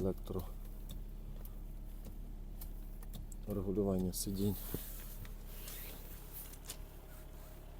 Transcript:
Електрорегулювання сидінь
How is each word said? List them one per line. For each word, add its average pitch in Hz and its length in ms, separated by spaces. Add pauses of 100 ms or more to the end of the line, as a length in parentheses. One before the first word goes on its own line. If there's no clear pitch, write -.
(3500)
Електрорегулювання 95 640
сидінь 98 420 (3250)